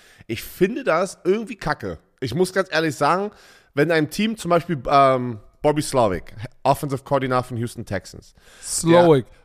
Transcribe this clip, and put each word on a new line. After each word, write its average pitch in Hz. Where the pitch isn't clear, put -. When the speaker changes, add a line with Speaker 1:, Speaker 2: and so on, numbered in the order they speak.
Speaker 1:
Ich -
finde 233
das 180
irgendwie 208
kacke. 110
Ich 123
muss 180
ganz 190
ehrlich 156
sagen, 175
wenn 151
ein 156
Team 220
zum 170
Beispiel, 175
ähm, 131
Bobby 151
Slowick, 107
Offensive 139
Coordinator 127
von 123
Houston 117
Texans. -
Speaker 2:
Slowick. 165
Speaker 1:
Ja. -